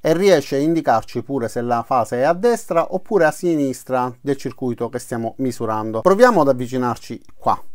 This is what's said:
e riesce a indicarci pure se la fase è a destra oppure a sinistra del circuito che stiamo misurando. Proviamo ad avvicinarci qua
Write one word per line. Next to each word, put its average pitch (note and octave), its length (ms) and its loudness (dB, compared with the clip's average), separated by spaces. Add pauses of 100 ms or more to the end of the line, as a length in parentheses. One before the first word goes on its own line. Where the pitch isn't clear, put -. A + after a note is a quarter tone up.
e D#3+ 140 -6
riesce E3+ 420 2
a C3+ 40 2
indicarci C#3+ 640 0
pure C3 260 -4
se A#2+ 120 -4
la A#2+ 260 0
fase B2 340 0
è - 20 2
a D3+ 100 2
destra F#3 600 0
oppure F3+ 320 2
a D3+ 40 4
sinistra C3 880 -2
del C#3 200 -2
circuito A#2+ 500 -4
che B2 100 -6
stiamo A2+ 380 -6
misurando. A2 640 -2
Proviamo G3+ 400 6
ad C#3 80 4
avvicinarci B2 720 -2 (160)
qua - 240 0 (120)